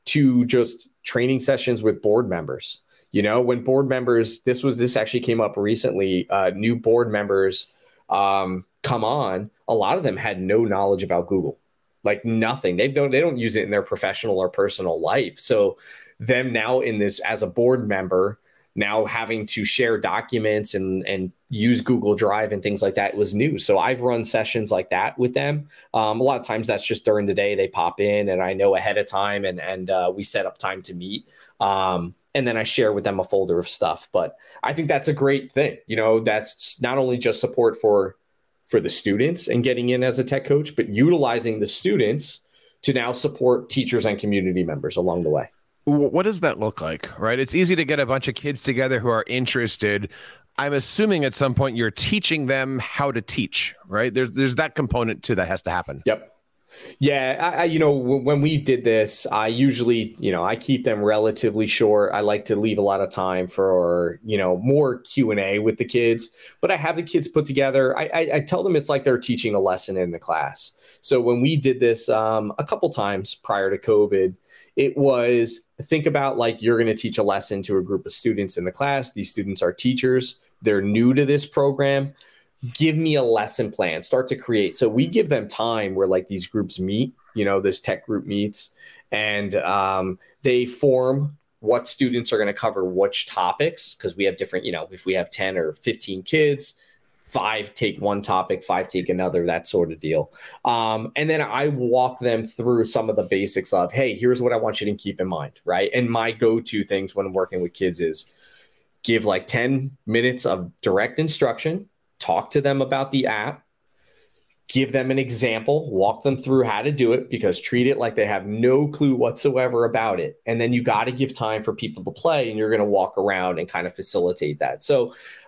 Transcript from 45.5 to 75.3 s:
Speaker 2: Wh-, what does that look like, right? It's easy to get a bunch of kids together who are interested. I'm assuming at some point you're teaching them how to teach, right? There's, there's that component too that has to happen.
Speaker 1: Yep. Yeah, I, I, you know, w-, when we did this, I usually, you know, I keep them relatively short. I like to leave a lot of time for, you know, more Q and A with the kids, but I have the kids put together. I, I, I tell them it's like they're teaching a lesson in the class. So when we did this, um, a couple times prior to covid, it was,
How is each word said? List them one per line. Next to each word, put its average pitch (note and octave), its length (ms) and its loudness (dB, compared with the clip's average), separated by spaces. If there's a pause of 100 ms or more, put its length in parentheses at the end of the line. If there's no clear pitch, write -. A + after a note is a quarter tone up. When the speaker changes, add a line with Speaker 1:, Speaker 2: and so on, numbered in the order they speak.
Speaker 2:
Wh-, C#3+ 260 2
what F3+ 120 2
does G3+ 160 -2
that D3+ 200 -2
look G#2+ 220 -4
like, D#2 380 -8
right? A#2 200 0
It's C3+ 160 -2
easy F3+ 200 4
to D#3+ 100 0
get C#3+ 140 0
a C3+ 60 2
bunch C3 220 -2
of B2+ 80 -4
kids C#3+ 260 -6
together C3 380 0
who A#2+ 100 0
are A2 180 0
interested. A2 800 -2 (480)
I'm C#3+ 160 -2
assuming E3+ 520 2
at B2 80 -2
some C3+ 200 0
point C3 220 0
you're A#2 160 0
teaching E3 540 -2
them C3+ 340 -2
how C#3 320 -2
to A2+ 100 -4
teach, - 540 -4 (120)
right? G#2+ 260 0
There's, B2 180 0
there's B2+ 240 0
that D#3 200 -2
component A#2+ 480 -2
too A#2 120 -2
that F2+ 120 0
has F#2 160 -2
to F2 80 -4
happen. D#2 340 -6
Speaker 1:
Yep. G#2+ 240 0 (680)
Yeah, C3+ 420 0
I, E3 220 0
I, - 40 4
you D#3+ 120 0
know, D3+ 180 4
w-, C3 280 0
when C#3+ 180 2
we D3+ 160 2
did C3+ 260 0
this, A2 480 2
I G#2+ 160 0
usually, A#2+ 720 2
you G#2 140 -2
know, F2 120 0
I G#2 120 0
keep B2+ 300 -2
them G#2+ 180 0
relatively G#2+ 640 2
short. G#2 460 4
I G#2 80 0
like G#2 240 0
to A2 100 0
leave G#2 240 0
a - 20 2
lot G2 180 2
of F#2+ 120 -2
time F#2 360 -2
for, F2 760 0
you A2 160 -2
know, F#2 180 2
more C3 420 2
Q B2 300 -2
and G#2 100 0
A G2 200 -2
with A2 180 0
the - 80 -2
kids, A#2 460 0 (300)
but F3 100 2
I F#3+ 40 2
have D#3+ 200 -2
the E3+ 80 -4
kids E3 240 -2
put D3+ 180 0
together. C3+ 500 2
I, D3+ 160 -2
I, E3 240 0
I D3+ 40 2
tell F3+ 240 -2
them F#3 120 2
it's C#3+ 140 0
like C#3 140 0
they're B2 160 4
teaching A#2 340 -2
a G2+ 60 2
lesson F#2+ 380 0
in F2+ 120 0
the E2+ 80 -6
class. D#2 560 -4 (280)
So B2+ 200 2
when A#2+ 200 2
we D#3 160 2
did C3 220 0
this, A#2 300 2
um, A2 480 0
a C#3+ 60 -4
couple - 260 -2
times G2+ 460 -2
prior G2 340 -2
to G2 80 0
covid, G2+ 580 2 (400)
it C#3 220 0
was, B2 720 2 (160)